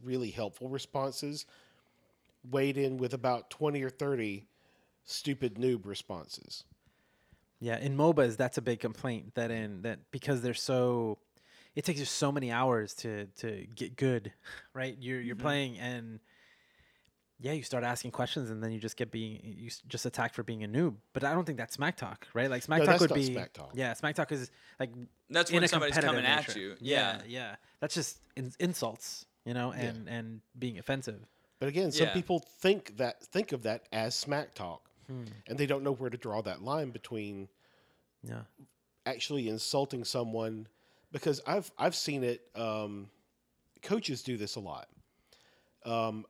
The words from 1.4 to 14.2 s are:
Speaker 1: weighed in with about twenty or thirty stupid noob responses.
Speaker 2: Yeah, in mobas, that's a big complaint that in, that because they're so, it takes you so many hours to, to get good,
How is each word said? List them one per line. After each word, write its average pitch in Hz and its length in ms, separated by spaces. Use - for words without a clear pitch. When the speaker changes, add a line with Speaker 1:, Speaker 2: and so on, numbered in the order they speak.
Speaker 1:
weighed 135 260
in 135 200
with 127 180
about 123 360
twenty 147 320
or 131 80
thirty 117 560
stupid 131 520
noob 120 300
responses. - 800
Speaker 2:
Yeah, 117 180
in 135 180
mobas, 143 400
that's 123 220
a 120 40
big 117 180
complaint 113 560
that 117 140
in, 107 320
that - 280
because 131 320
they're 120 120
so, 123 640
it 151 100
takes 156 140
you 143 60
so 139 260
many 131 220
hours 117 420
to, 104 320
to 101 360
get 120 220
good, 120 360